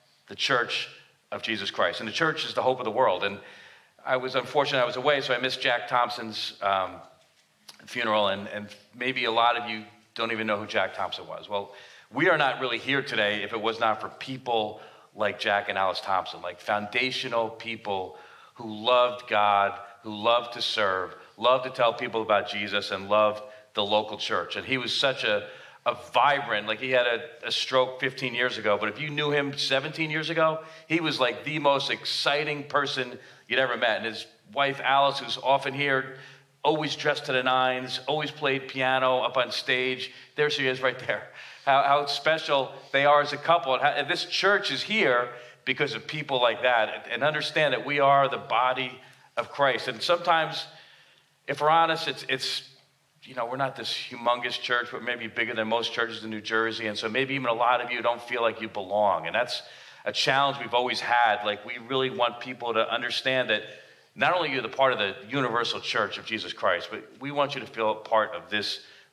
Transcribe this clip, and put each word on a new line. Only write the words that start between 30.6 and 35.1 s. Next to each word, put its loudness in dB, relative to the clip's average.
he 0
was, 0
like, 0
the -4
most 2
exciting -2
person -2
you'd 2
ever 2
met. 2
And -4
his -6
wife, 0
Alice, 4